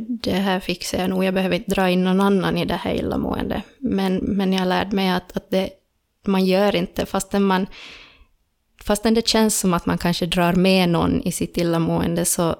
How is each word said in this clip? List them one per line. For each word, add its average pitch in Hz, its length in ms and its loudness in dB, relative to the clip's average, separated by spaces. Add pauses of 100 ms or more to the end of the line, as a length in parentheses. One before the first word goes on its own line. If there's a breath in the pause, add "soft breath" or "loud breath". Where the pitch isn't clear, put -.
det 220 240 -6
här 185 280 0
fixar - 380 -6
jag 185 120 -2
nog, 185 140 0
jag 190 100 0
behöver 185 220 0
inte - 140 -6
dra 190 200 2
in 180 140 2
någon 185 160 2
annan 180 380 2
i 170 60 0
det - 120 -2
här - 180 -4
illamående. - 680 -4 (160)
Men, 196 380 -2
men 190 360 -2
jag 185 160 0
lärde 185 280 -2
mig 190 140 2
att, 180 260 -4
att - 140 -8
det, 190 200 -2 (560)
man 190 180 2
gör 190 320 2
inte, 175 300 -2
fastän 196 360 -2
man, 190 240 2 (1160 loud breath)
fastän 208 300 2
det 226 140 2
känns 220 300 2
som 185 160 2
att 170 120 -2
man 175 120 0
kanske 175 280 0
drar 170 260 2
med 180 360 4
någon 170 340 2
i 175 100 -2
sitt - 260 -6
illamående, 170 680 0
så, 165 360 0